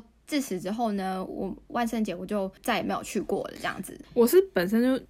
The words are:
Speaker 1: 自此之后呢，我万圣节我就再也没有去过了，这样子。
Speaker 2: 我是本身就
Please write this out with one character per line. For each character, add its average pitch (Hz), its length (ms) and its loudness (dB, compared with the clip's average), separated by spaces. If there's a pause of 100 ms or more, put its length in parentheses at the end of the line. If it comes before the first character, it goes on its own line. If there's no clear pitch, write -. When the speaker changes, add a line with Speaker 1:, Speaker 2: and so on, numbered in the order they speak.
(260)
Speaker 1:
自 294 140 0
此 190 200 -4
之 190 100 -6
后 220 220 0
呢， 190 320 -4
我 - 280 -6 (160)
万 233 200 -2
圣 226 160 -2
节 185 100 -2
我 180 100 -8
就 196 240 -2 (140)
再 220 140 0
也 165 80 -2
没 190 100 -2
有 - 80 -4
去 - 180 -4
过 180 280 -2
了， - 80 -12
这 - 80 -10
样 175 180 -6
子。 - 160 -14 (160)
Speaker 2:
我 240 100 6
是 339 160 8 (120)
本 180 160 2
身 220 120 4
就 254 300 2